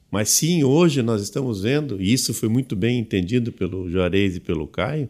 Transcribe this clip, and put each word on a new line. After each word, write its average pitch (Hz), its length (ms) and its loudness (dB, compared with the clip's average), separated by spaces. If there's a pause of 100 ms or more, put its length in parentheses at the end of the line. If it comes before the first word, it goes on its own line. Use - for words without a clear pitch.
Mas 104 200 -2
sim, 165 340 2
hoje 143 380 4
nós 113 200 0
estamos 110 420 -6
vendo, 127 380 -2
e 95 120 4
isso 131 200 0
foi 113 140 -2
muito 117 300 0
bem 117 220 0
entendido 110 520 0
pelo 92 380 -6
Juarez 90 480 2
e - 20 -8
pelo 78 280 -4
Caio, 139 420 -4